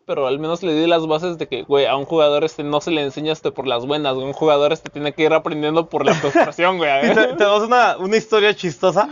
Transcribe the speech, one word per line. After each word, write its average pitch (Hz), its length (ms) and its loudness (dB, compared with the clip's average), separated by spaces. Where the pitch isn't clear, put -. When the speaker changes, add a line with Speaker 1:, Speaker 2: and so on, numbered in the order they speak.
Speaker 1:
pero 151 220 -2
al 139 140 -2
menos 165 240 -4
le 165 100 0
di 160 140 2
las 170 180 2
bases 160 320 -2
de 147 80 -6
que, 120 160 -8
güey, - 240 2
a 131 100 0
un 139 80 -6
jugador, 147 380 2
este, 156 220 -6
no 147 160 -2
se 175 100 -6
le 156 120 0
enseña, 151 300 -4
este, 156 200 -4
por 131 160 -8
las 120 180 -4
buenas, 143 280 -2
güey. 131 120 -6
Un 143 60 -8
jugador, 147 400 2
este, - 180 -8
tiene 147 220 -6
que 160 100 -4
ir 156 100 4
aprendiendo 156 560 0
por 143 160 -4
la - 100 2
frustración, 165 640 0
güey, 156 120 0
Speaker 2:
<laughs> 139 160 2
Y 220 40 4
Speaker 1:
¿eh? 208 40 2
Speaker 2:
te-, 220 200 2
tenemos 208 280 2
una, 226 360 2
una 190 180 -2
historia 208 400 2
chistosa, 180 560 0